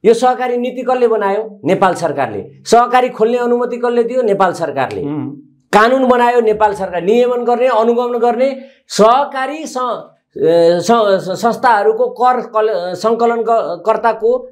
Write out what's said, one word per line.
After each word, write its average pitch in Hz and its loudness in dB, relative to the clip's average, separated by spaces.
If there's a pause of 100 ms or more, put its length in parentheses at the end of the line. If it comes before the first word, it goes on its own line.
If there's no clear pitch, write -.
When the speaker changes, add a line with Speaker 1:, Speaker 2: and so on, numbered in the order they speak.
Speaker 1:
यो 226 6
सहकारी 247 -2
नीति 247 -6
कसले 247 0
बनायो? 214 -2
नेपाल 185 2
सरकारले। 135 -6 (160)
सहकारी 247 4
खोल्ने 240 0
अनुमति 240 -2
कसले 240 0
दियो? 254 -2
नेपाल 190 0
सरकारले। 147 -4
Speaker 2:
उम्। 143 -8 (360)
Speaker 1:
कानुन 247 4
बनायो 240 2
नेपाल 214 2
सरकार, 180 -6
नियमन 240 2
गर्ने, 240 0
अनुगमन 240 0
गर्ने 240 0 (280)
सहकारी 277 0
स-, 247 -6 (300)
ए, 170 4
स-, 220 0
स-, 190 0
संस्थाहरूको 220 2
कर 247 0
कल-, 185 -2
सङ्कलन 226 0
ग-, 202 -2
कर्ता 214 0
को? 226 -2